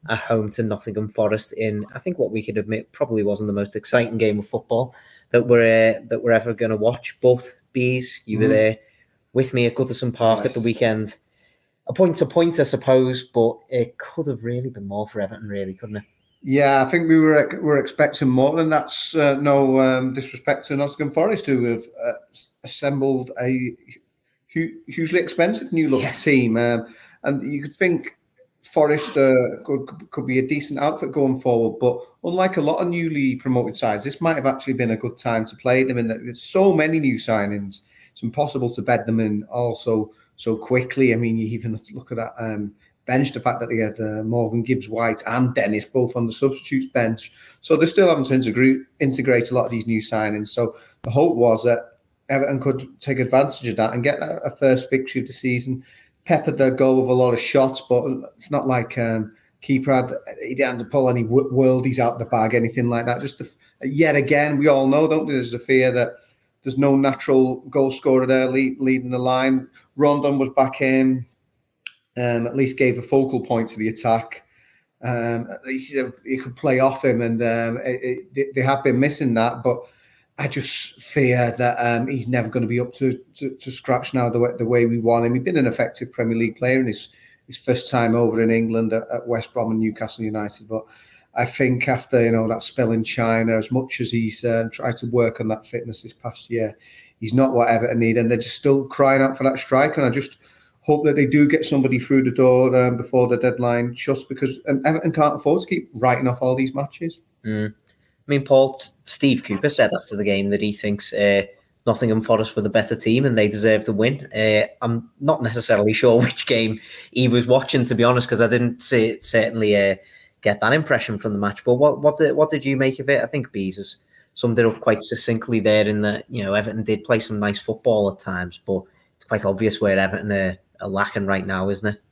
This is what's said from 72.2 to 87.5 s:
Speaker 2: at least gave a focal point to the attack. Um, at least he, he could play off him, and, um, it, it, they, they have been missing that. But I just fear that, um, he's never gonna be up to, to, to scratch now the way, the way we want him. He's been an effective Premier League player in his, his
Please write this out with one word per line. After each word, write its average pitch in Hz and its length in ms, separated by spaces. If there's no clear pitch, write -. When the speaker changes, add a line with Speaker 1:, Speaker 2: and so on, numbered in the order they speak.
Speaker 2:
at 120 80
least 131 220
gave 123 220
a 120 40
focal 135 380
point 113 300
to - 80
the 110 100
attack. 113 540
Um, 117 480
at 98 140
least 131 300
he, 135 80
he 131 100
could 131 200
play 131 220
off 131 240
him, 117 200
and, 117 200
um, 117 360
it, 127 240
it, 127 320
they, 139 200
they 135 80
have 135 220
been 127 160
missing 143 340
that. 117 280
But 127 160
I 139 60
just - 540
fear 123 580
that, 123 220
um, 120 260
he's 123 220
never 120 200
gonna 117 200
be 120 100
up 120 160
to, 131 240
to, 131 220
to - 160
scratch 131 420
now 123 160
the 117 80
way, 120 180
the 117 100
way 120 200
we 117 140
want 117 260
him. 120 80
He's 127 80
been 175 140
an 135 100
effective 123 460
Premier 117 240
League 113 200
player 127 220
in 127 80
his, - 220
his - 100